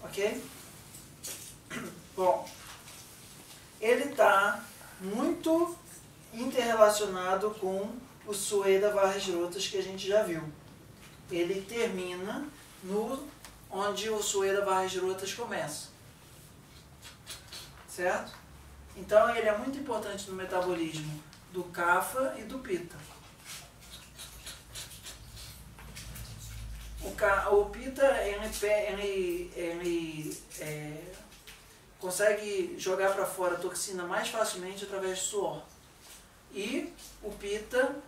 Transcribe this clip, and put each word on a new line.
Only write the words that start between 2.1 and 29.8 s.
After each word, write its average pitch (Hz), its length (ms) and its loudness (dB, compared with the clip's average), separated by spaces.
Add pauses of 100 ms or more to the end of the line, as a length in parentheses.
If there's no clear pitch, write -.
Bom, - 340 4 (1300)
ele 247 360 4
tá 202 480 6 (360)
muito 330 800 2 (560)
interrelacionado 214 1300 4
com 190 300 -2 (360)
o 208 80 -6
Sueda 196 580 4
Varres 196 360 4
Rotas 175 400 0
que 202 100 -2
a 185 60 0
gente 190 240 -6
já 208 160 6
viu. 165 200 -2 (880)
Ele 175 300 0
termina 202 840 -2 (360)
no, 220 440 -2 (420)
onde 202 400 -2
o 214 120 0
Sueda 196 420 2
Varres 190 340 2
Rotas 185 360 -2
começa. 202 540 -4 (2000)
Certo? - 460 -2 (640)
Então 220 400 8
ele 220 120 4
é 208 100 4
muito 269 200 -4
importante 202 520 -4
no 190 60 -6
metabolismo 170 840 0 (300)
do 180 140 -4
Kapha 180 720 2
e 220 60 -10
do 262 160 -8
Pitta. 180 360 -4 (4000)
O 190 100 -6
ca-, 202 380 4
o 202 160 8
Pitta, 262 400 0 (180)
ele 202 260 -2 (100)
pe-, 202 80 2
ele, 190 880 0
ele, 170 880 -2 (160)